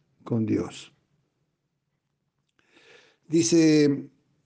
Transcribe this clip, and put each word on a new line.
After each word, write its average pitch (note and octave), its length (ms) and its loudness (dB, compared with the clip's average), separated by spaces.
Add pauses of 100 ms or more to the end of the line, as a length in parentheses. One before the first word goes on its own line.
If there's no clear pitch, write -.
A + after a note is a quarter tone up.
(240)
con A2 240 -4
Dios. - 440 -8 (2250)
Dice D3+ 840 2 (360)